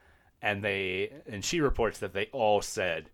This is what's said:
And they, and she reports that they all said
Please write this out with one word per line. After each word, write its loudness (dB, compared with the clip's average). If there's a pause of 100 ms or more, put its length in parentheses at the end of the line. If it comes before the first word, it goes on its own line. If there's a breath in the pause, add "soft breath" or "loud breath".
(420)
And 0
they, 0 (160)
and -8
she 0
reports 2
that -6
they -2
all 4
said -2